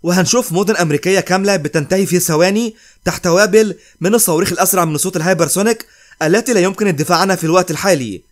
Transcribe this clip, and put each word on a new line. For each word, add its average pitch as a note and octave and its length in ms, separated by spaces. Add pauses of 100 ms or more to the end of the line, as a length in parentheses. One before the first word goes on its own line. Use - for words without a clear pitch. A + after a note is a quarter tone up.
وهنشوف F3+ 480
مدن F#3+ 240
أمريكية E3+ 440
كاملة F#3+ 360
بتنتهي E3 500
في F3 140
ثواني G3 560 (300)
تحت F3+ 220
وابل G3+ 480 (260)
من G3 140
الصواريخ F3+ 360
الأسرع F3+ 340
من D#3 100
الصوت F#3 220
الهايبرسونيك F#3 680 (360)
التي A3+ 320
لا G#3+ 60
يمكن G3 280
الدفاع D#3+ 300
عنها F#3+ 180
في E3+ 80
الوقت F3 280
الحالي. C3 500 (100)